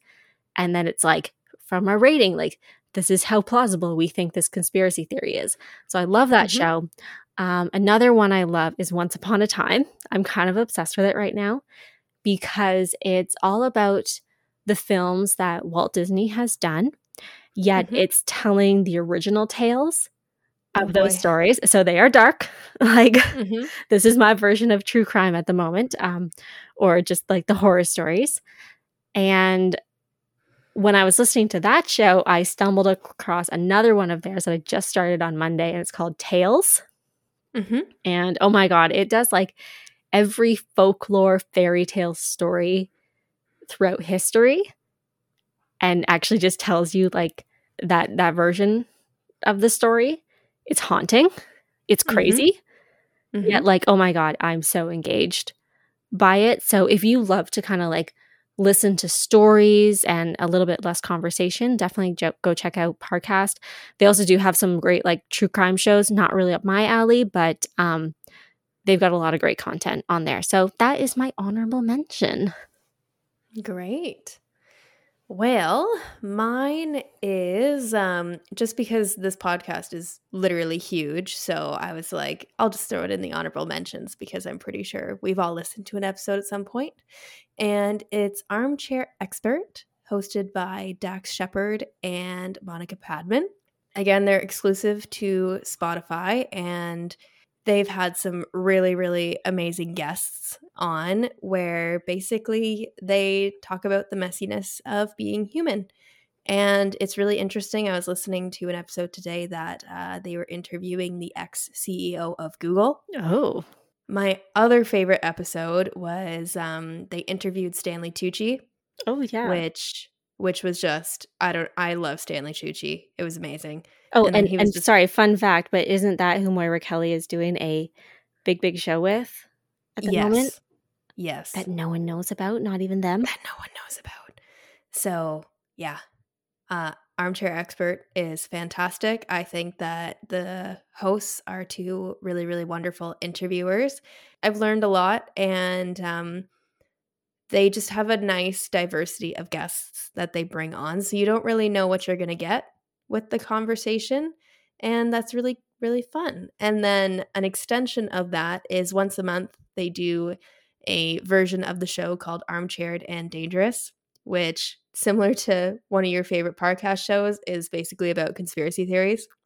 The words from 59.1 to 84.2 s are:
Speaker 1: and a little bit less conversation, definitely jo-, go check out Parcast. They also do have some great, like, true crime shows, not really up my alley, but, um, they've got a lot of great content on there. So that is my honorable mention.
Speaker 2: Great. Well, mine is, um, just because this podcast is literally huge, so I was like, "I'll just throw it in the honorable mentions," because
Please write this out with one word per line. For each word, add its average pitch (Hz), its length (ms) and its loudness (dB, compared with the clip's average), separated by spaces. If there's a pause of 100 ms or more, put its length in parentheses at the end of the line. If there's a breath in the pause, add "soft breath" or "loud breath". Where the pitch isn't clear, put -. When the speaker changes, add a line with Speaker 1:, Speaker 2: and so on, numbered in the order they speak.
Speaker 1:
and 165 340 -2
a 180 100 -2
little 180 200 4
bit 175 160 -2
less 175 180 -2
conversation, 180 760 -2
definitely 185 360 0
jo-, 170 280 -2
go 175 120 2
check 170 240 -4
out 170 220 -2
Parcast. 190 580 -2 (400 loud breath)
They 202 80 6
also 202 200 8
do 180 120 6
have 190 200 4
some 180 220 2
great, 180 260 2
like, 170 240 0
true - 180 0
crime 185 300 2
shows, 208 340 4
not 202 220 4
really 180 200 2
up 175 120 -2
my 196 200 2
alley, 226 380 4
but, 165 420 0 (120)
um, 160 360 0 (720 soft breath)
they've 190 140 4
got 180 140 4
a 175 40 2
lot 160 160 0
of 160 60 0
great 160 180 2
content - 520 -6
on 170 160 0
there. 143 160 -2
So 190 280 2 (100)
that 262 200 2
is 269 180 -2
my 254 200 -2
honorable 220 440 -4
mention. 226 720 -2 (1080 loud breath)
Speaker 2:
Great. 208 760 -10 (880)
Well, 220 640 0 (320 loud breath)
mine 262 800 -4 (180)
is, 214 720 -2
um, 175 460 -2 (140)
just 226 220 -4
because 220 400 -2
this 190 220 -6
podcast 175 560 -6
is 175 260 -14 (140)
literally 175 440 -2
huge, 170 600 -6
so 156 420 -6
I 170 140 -10
was 165 180 -12
like, 147 380 -8 (100)
"I'll 226 100 2
just - 200 -10
throw 180 140 -6
it 190 80 -6
in 190 100 -4
the 170 100 -8
honorable 160 340 -8
mentions," 165 500 -12
because - 300 -14